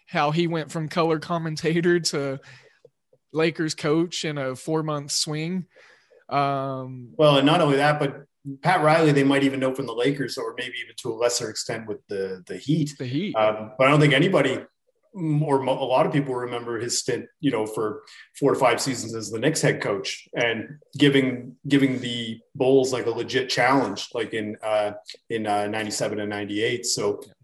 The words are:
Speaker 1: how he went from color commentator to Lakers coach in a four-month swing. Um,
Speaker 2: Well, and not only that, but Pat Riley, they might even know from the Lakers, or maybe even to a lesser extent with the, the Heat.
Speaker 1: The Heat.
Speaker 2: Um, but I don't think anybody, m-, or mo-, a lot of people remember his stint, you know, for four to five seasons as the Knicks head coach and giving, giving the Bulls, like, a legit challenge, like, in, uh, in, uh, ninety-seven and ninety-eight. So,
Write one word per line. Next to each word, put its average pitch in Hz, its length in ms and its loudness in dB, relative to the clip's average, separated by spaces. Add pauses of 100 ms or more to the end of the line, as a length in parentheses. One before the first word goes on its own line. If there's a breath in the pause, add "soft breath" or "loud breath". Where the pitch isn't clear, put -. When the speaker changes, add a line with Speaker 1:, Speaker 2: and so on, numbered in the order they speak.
Speaker 1:
how 151 240 0
he 170 160 2
went 160 240 -4
from 156 180 -6
color 160 300 0
commentator 165 840 0
to 139 380 -4 (960 loud breath)
Lakers 156 420 0
coach 165 500 0
in 151 140 -4
a 131 160 -4
four-month 151 560 -4
swing. 160 560 -4 (640 soft breath)
Um, 135 880 -4
Speaker 2:
Well, 147 220 6
and 135 80 6
not 170 140 6
only 143 180 4
that, 147 200 4
but - 280 -4 (340)
Pat 170 220 2
Riley, 156 300 6
they 139 120 4
might 139 180 4
even 131 160 0
know 131 160 0
from 123 120 -6
the 113 80 -10
Lakers, 131 420 -2
or 113 220 -6
maybe 127 160 -8 (100)
even - 140 -20
to 120 120 -8
a 113 40 -6
lesser 120 340 0
extent 113 400 -6
with 101 200 -10
the, 95 380 -6
the 90 120 -10
Heat. 147 400 0
Speaker 1:
The 131 80 -8
Heat. 147 280 -4
Speaker 2:
Um, 107 440 0
but 131 80 6
I 139 40 8
don't 147 100 6
think 147 120 6
anybody, 135 460 2 (580)
m-, 156 260 0
or 139 200 2
mo-, 131 200 -2
a - 20 -2
lot 127 200 2
of - 80 0
people 135 220 0
remember 120 440 -6
his 117 220 -4
stint, 117 240 -4 (160)
you 139 100 0
know, 110 160 0
for 107 360 -6 (360 loud breath)
four 135 140 4
to - 60 0
five 120 240 4
seasons 113 320 -4
as 107 160 -8
the 110 80 -6
Knicks - 240 2
head 113 180 2
coach - 560 -6
and 113 420 -4 (200)
giving, 131 580 2 (100)
giving 135 340 2
the 120 380 -8 (160)
Bulls, 131 380 4
like, 113 140 -4
a 117 40 2
legit 117 380 -2
challenge, 123 640 0
like, 113 220 -6
in, 110 280 -6
uh, 107 300 0 (380 loud breath)
in, 110 160 -4
uh, 104 200 0
ninety-seven 104 540 -4
and 104 80 -6
ninety-eight. 104 560 -4
So, 104 380 -2 (220)